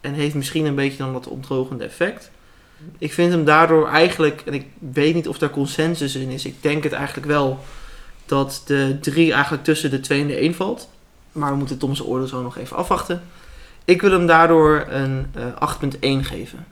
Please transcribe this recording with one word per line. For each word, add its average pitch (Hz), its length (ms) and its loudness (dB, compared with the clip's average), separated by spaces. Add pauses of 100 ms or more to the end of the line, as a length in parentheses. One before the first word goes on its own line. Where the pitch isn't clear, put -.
en 139 140 -8
heeft 147 200 -2
misschien 151 300 -2
een 147 100 0
beetje 139 240 -2
dan 131 140 -4
dat 127 140 -8
opdrogende 131 580 -4
effect. - 460 -4 (680)
Ik 147 140 -6
vind 175 200 2
hem 165 120 2
daardoor 160 440 6
eigenlijk, 156 580 2
en 143 80 -6
ik 135 120 -8 (260)
weet 156 220 2
niet 160 140 -2
of - 100 -6
daar 143 120 0
consensus 143 640 -2
in 131 160 -6
is, 131 140 -8
ik - 180 -12
denk 147 220 0
het 151 80 -2
eigenlijk 143 340 -6
wel, 139 380 0 (600)
dat 139 400 -2
de 139 340 0
drie 156 320 2
eigenlijk 143 320 0
tussen 151 260 2
de 131 100 -2
twee 139 200 0
en 147 60 0
de 139 100 -4
één 160 180 0
valt. 208 340 -4 (440)
Maar 147 180 -2
we 139 60 -2
moeten 135 220 -4
Tom's 135 220 -2
oordeel 131 260 -4
zo 131 160 -8
nog 123 160 -10
even 127 180 -10
afwachten. 175 460 -2 (600)
Ik 175 180 6
wil 202 80 6
hem 175 160 4
daardoor 160 640 6
een, 135 460 -4
eh, 120 100 -8 (140)
acht - 200 -4
punt 139 200 -4
één 135 260 0
geven. - 480 -10